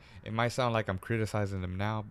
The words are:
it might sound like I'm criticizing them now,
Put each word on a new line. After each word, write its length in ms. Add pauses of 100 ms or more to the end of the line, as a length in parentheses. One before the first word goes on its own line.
(240)
it 80
might 160
sound 260
like 140
I'm 100
criticizing 640
them 140
now, 340